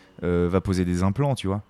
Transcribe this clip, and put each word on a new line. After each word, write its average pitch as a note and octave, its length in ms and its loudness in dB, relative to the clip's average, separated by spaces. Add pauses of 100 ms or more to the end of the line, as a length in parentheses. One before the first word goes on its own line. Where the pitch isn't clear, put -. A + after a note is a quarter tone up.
(220)
euh, F2 260 2
va F2+ 120 2
poser F#2 240 0
des F2 180 0
implants, B2 320 0
tu F#2+ 140 -6
vois. » G#2 220 -2